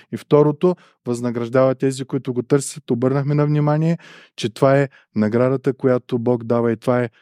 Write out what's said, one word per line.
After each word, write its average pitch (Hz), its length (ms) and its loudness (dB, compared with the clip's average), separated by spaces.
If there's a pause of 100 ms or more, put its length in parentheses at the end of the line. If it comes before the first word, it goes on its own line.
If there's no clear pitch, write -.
(120)
И 113 60 -8
второто, 147 580 2 (320)
възнаграждава 120 680 0
тези, 135 300 -4
които 135 280 -6
го 120 100 -4
търсят. - 480 -2
Обърнахме 135 420 -2
на 147 120 2
внимание, 151 520 0 (380)
че - 140 -6
това 139 280 2
е 139 120 0 (260)
наградата, 123 580 0
която 127 460 -2
Бог 117 240 0
дава, 117 280 0
и 113 60 -2
това 123 260 -2
е 113 60 -6 (120)